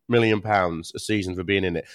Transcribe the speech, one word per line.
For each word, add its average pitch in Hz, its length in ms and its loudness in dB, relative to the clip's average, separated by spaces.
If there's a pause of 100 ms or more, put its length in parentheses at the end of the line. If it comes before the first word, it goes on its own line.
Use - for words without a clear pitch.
million 113 320 4
pounds 90 540 0
a 90 40 -10
season 92 360 -2
for 90 100 -6
being 98 200 2
in 87 120 0
it, 76 80 -6 (100)